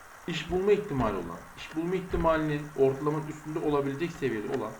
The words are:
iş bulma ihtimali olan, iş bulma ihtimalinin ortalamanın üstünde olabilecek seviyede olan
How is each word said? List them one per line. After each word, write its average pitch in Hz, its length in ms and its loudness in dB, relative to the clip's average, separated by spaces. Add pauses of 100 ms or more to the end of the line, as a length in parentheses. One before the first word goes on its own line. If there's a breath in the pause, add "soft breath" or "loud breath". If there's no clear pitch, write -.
(280)
iş 165 240 -4
bulma 185 200 4
ihtimali 123 440 2
olan, 87 240 -6 (180)
iş - 180 -10
bulma 170 200 0
ihtimalinin 156 720 2 (120)
ortalamanın 147 480 4
üstünde 156 320 -6
olabilecek 147 520 0
seviyede 113 460 -2
olan 110 220 -4